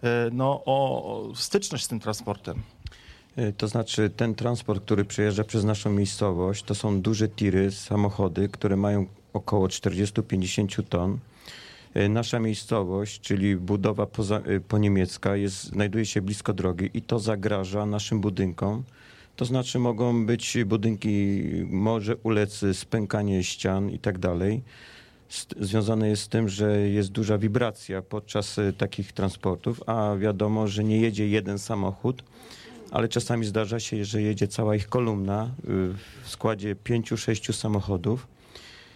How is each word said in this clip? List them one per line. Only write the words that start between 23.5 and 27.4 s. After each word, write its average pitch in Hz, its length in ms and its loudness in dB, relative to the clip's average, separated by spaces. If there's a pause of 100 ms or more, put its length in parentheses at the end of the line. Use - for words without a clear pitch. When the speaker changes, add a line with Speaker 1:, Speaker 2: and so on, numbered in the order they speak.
Speaker 2:
i 87 100 -6
tak 95 180 -2
dalej. 92 440 0 (680)
St-, - 300 -12
związane 107 500 2
jest 104 140 0
z - 40 -10
tym, 110 220 2
że 104 400 2
jest 101 220 2
duża 107 260 0
wibracja 107 640 0